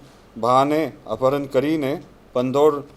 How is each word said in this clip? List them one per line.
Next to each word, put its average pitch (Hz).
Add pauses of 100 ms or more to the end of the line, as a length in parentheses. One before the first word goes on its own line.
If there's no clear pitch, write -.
(380)
બહાને 139 (160)
અપહરણ 131
કરીને 143 (320)
પંદોર 139 (140)